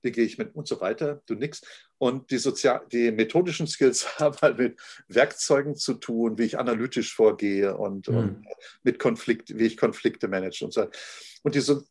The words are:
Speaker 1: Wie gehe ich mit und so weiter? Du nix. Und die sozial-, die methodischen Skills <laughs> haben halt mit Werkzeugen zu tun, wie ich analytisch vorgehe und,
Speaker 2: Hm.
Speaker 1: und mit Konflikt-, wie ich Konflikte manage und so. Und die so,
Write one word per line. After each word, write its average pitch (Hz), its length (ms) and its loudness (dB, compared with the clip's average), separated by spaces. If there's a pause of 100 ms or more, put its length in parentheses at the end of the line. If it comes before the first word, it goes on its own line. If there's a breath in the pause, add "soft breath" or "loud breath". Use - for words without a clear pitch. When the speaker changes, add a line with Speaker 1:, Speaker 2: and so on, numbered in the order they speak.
Speaker 1:
Wie 123 100 -2
gehe 117 140 2
ich 110 120 -4
mit 107 180 -8
und - 120 -10
so - 140 -4
weiter? 143 440 -4
Du 113 100 -6
nix. 147 260 -8 (360 loud breath)
Und 127 340 -2
die 127 60 0
sozial-, 123 540 0
die 117 200 2
methodischen 156 560 0
Skills - 400 2
<laughs> - 120 -8
haben 147 220 2
halt 127 160 4
mit 117 220 0 (280 loud breath)
Werkzeugen 143 720 2
zu - 160 -2
tun, 113 440 -2
wie 117 60 2
ich 110 160 -2
analytisch 117 560 -2
vorgehe 101 640 4
und, 98 300 -6
Speaker 2:
Hm. 117 80 2
Speaker 1:
und 104 300 -2 (380 loud breath)
mit 127 160 2
Konflikt-, 113 580 -2
wie 113 100 4
ich 110 100 -4
Konflikte - 500 0
manage 95 380 -4
und - 80 -10
so. 107 120 0 (580 loud breath)
Und 139 120 -2
die 139 60 2
so, 143 300 2